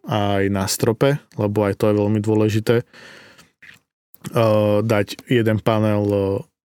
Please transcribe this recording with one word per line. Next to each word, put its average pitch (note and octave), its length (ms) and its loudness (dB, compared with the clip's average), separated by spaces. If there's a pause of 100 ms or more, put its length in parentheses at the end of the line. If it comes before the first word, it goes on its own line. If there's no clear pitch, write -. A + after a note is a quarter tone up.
a G#2 340 -2
aj G2 100 0
na G2+ 180 -2
strope, A2+ 440 0 (260)
lebo G#2 300 -2
aj G2 100 0
to A2 140 0
je G#2 60 2
veľmi G#2 240 0
dôležité, G#2+ 580 0
e, B2 80 -4 (1900)
dať G#2+ 280 0 (180)
jeden A2 340 2
panel, G#2+ 440 0
e, G2+ 140 0 (580)